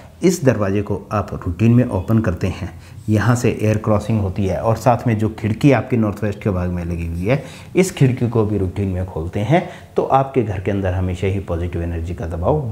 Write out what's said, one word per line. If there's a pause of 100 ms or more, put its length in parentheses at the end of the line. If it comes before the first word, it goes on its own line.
(240)
इस
दरवाजे
को
आप
रूटीन
में
ओपन
करते
हैं, (280)
यहाँ
से
एयर
क्रॉसिंग
होती
है
और
साथ
में
जो
खिड़की
आपकी
नॉर्थ
वेस्ट
के
भाग
में
लगी
हुई
है, (320)
इस
खिड़की
को
भी
रूटीन
में
खोलते
हैं (260)
तो
आपके
घर
के
अंदर
हमेशा
ही
पॉजिटिव
एनर्जी
का
दबाव (100)